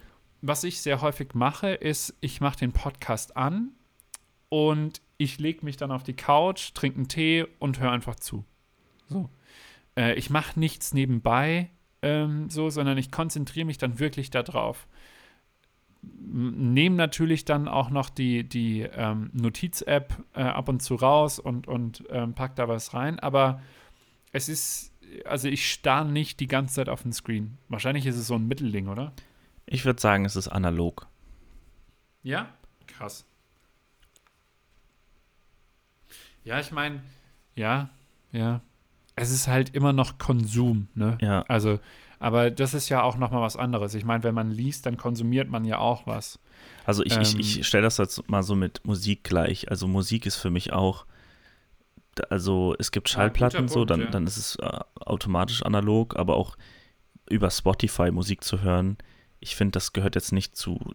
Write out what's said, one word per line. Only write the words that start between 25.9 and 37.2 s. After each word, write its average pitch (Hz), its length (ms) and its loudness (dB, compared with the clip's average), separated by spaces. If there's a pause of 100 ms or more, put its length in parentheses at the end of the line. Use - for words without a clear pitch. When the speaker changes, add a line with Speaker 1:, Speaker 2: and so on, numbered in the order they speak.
Speaker 1:
nicht 147 340 -2
die 135 80 -2
ganze 135 280 0
Zeit 131 120 0
auf - 140 -4
den 120 100 -4
Screen. 110 460 -6 (100)
Wahrscheinlich 131 380 -2
ist 127 100 0
es 117 120 -4
so 120 80 0
ein 113 120 2
Mittelding, 110 400 -2
oder? 120 240 -6 (540)
Speaker 2:
Ich 127 180 -4
würd 127 160 2
sagen, 101 240 6
es 98 140 0
ist 95 100 -4
analog. 85 600 0 (1160)
Speaker 1:
Ja? 165 300 -6 (340)
Krass. - 380 -16 (3250)
Ja, 117 160 -4
ich 143 120 -6
mein, 147 300 -4 (540)